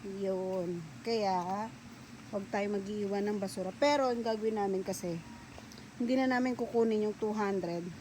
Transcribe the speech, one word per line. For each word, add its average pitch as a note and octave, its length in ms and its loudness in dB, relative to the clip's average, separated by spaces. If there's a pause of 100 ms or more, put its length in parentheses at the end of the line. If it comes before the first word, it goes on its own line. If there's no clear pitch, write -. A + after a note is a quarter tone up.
(140)
Yun. F#3 640 -2 (240)
Kaya, G3 640 0 (640)
huwag G3 160 -2
tayo G#3 240 0
mag-iiwan G3+ 540 0
ng G#3 160 0
basura. F#3+ 340 -4
Pero, C#4+ 320 6
ang A#3+ 140 2
gagawin A3 360 0
namin G3 260 2
kasi, F#3 360 -4 (800)
hindi A#3+ 180 2
na C4 140 4
namin B3+ 260 4
kukunin A3+ 540 4
yung G#3 80 -2
two G#3+ 160 0
hundred. F#3+ 500 0 (180)